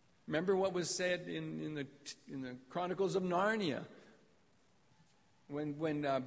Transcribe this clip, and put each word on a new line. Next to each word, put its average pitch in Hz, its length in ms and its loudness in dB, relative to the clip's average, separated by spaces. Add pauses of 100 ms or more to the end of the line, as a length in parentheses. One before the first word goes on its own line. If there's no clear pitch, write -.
(280)
Remember 180 280 2
what 190 160 4
was 175 160 0
said 180 400 0
in, 160 320 -4
in 156 140 -4
the, 143 120 -4 (460)
in 139 100 -6
the 127 120 -8 (160)
Chronicles 180 460 0
of 185 80 2
Narnia? 185 560 2 (1700)
When, 147 300 -4
when, 151 280 0
uh, 135 200 4